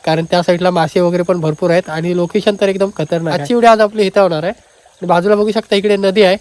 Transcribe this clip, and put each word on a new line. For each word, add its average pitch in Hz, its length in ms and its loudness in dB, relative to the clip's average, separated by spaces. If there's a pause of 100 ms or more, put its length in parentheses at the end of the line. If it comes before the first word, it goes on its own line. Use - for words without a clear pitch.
कारण 160 200 0
त्या 175 180 0
साईडला 180 280 0
मासे 175 300 0
वगैरे 175 220 0
पण 180 180 -2
भरपूर 160 300 -2
आहेत 175 180 2
आणि 165 280 -4
लोकेशन 190 440 -2
तर 202 80 0
एकदम 196 280 -2
खतरनाक 165 360 -4
आहे. - 100 -4
आजची 240 120 -4
व्हिडिओ 233 160 6
आज 220 100 4
आपली 214 260 0
इथं 190 140 0
होणार 170 220 0
आहे. 185 100 -4
आणि - 540 -16
बाजूला 180 280 2
बघू 208 160 0
शकता 214 260 -2
इकडे 202 200 0
नदी 196 260 2
आहे 185 180 4